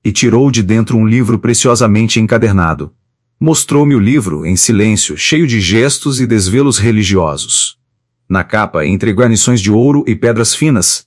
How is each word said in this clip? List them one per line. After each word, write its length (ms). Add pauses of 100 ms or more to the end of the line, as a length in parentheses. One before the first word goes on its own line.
e 80
tirou 380
de 140
dentro 340
um 80
livro 320
preciosamente 840
encadernado. 720 (480)
Mostrou-me 540
o 60
livro, 460
em 100
silêncio, 600
cheio 300
de 140
gestos 600
e 60
desvelos 540
religiosos. 1000 (500)
Na 160
capa, 400
entre 280
guarnições 500
de 100
ouro 360
e 80
pedras 400
finas, 520